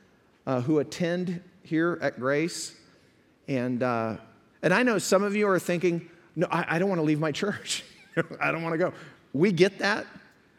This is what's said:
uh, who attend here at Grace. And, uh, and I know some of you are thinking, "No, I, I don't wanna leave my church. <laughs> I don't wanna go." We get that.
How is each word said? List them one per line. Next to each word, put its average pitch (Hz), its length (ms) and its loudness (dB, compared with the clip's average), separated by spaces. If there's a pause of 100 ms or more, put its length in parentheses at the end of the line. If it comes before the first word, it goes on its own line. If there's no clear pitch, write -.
(460)
uh, 131 140 0
who 151 180 2
attend 175 640 -2 (200)
here 165 380 0
at 139 200 -2
Grace. 143 560 -2 (720)
And, 123 340 -2
uh, 113 360 0 (440)
and 160 120 4
I 233 80 4
know 233 160 2
some 190 240 2
of 202 120 -2
you 208 140 2
are 185 100 4
thinking, 170 500 0 (280)
"No, 170 140 2
I, 160 260 0
I - 20 2
don't 190 100 2
wanna 175 140 0
leave 151 180 2
my 156 120 0
church. - 520 -4 (280)
<laughs> - 280 -4
I 147 120 0
don't 165 100 -4
wanna 165 160 -2
go." 165 140 0 (400)
We 185 200 2
get 185 260 4
that. 202 280 -2 (520)